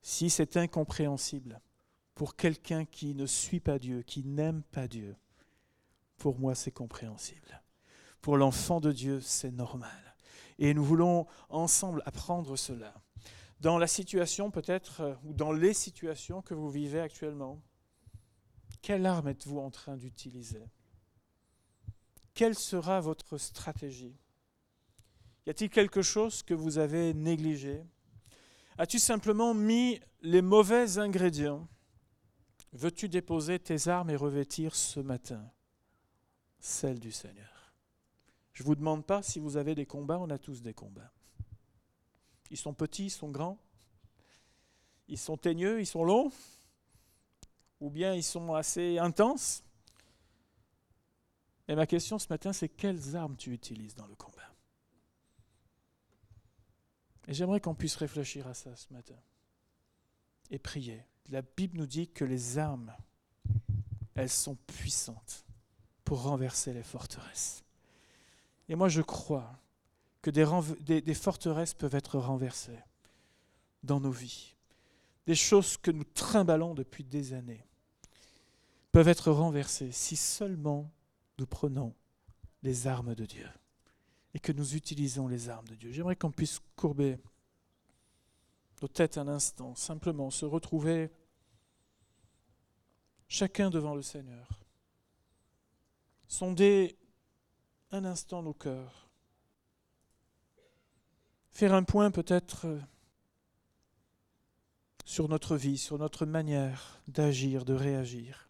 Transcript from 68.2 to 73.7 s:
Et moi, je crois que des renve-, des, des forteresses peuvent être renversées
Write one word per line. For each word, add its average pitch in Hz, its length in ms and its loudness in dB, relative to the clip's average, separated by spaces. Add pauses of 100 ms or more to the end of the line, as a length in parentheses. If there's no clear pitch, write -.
Et 160 60 -2
moi, 185 140 6
je 160 140 4
crois 127 560 -4 (640)
que 156 80 0
des 151 140 8
renve-, 160 380 2
des, 156 200 4
des 156 120 0
forteresses 165 600 -2
peuvent 139 200 -2
être 139 240 0
renversées 127 600 -4 (1040)